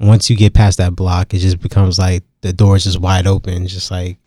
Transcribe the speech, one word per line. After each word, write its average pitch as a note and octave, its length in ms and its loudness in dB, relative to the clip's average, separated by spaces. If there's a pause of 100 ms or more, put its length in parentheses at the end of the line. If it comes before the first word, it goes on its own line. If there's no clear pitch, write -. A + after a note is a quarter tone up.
once G#2+ 280 4
you A#2 60 2
get G2+ 180 2
past G2+ 260 4
that F2+ 180 -2
block, F2+ 360 -2
it F#2+ 60 -2
just F#2 220 0
becomes, F#2 360 0
like, F#2 260 -2 (180)
the F#2 100 -6
door G2 240 4
is F#2 80 0
just F2+ 160 -4
wide F#2 260 -2
open. F2+ 420 -4
Just, F#2 220 -12
like, F2+ 380 -8